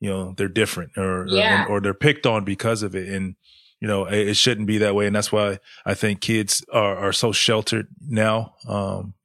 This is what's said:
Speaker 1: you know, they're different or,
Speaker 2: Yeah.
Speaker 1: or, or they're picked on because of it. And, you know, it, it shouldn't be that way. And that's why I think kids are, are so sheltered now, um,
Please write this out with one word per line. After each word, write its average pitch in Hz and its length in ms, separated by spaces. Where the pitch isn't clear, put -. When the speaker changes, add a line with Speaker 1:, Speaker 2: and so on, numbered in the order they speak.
Speaker 1:
you 101 100
know, 92 260
they're 101 120
different 92 500
or, 92 300
Speaker 2:
Yeah. 196 380
Speaker 1:
or, 104 100
or 98 40
they're 98 140
picked 147 320
on 110 180
because 104 380
of 98 140
it. 95 120
And, 95 280
you 107 80
know, 98 200
it, 104 220
it 104 100
shouldn't 107 280
be 107 120
that 104 160
way. 104 120
And 101 80
that's 104 160
why 101 280
I 98 80
think 101 300
kids 110 500
are, 101 240
are 98 160
so 113 180
sheltered 107 580
now, 110 540
um, 98 460